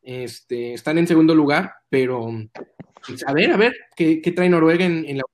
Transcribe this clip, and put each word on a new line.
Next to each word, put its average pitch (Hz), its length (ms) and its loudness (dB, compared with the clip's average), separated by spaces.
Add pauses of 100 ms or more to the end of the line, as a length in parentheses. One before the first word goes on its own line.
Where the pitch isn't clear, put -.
este, 120 720 -10
están 156 240 -4
en 170 100 2
segundo 160 280 4
lugar, 156 380 2 (160)
pero, 127 400 -2 (760)
pues, 135 220 -10
a 139 60 -2
ver, 202 180 2
a 233 60 2
ver, 233 160 2 (220)
qué, 160 260 0
qué 175 100 -2
trae 180 160 0
Noruega 170 380 4
en, 165 200 -2
en 139 120 -8
la 131 60 -6 (100)